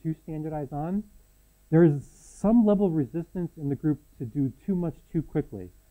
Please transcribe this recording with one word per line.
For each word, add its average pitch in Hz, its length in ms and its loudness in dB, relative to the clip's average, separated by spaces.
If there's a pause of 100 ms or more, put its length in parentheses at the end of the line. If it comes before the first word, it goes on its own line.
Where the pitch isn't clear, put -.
to 160 200 -6
standardize 151 480 -10
on, 170 320 -6 (680)
there 160 120 8
is 147 280 4
some 226 540 0
level 208 220 4
of 165 60 -2
resistance 160 640 -4
in 143 120 -6
the 139 60 -2
group 151 240 -2 (180)
to 139 80 -10
do 135 260 -4 (140)
too 196 100 -2
much 175 200 -6 (160)
too 165 100 -2
quickly. 104 480 -8 (220)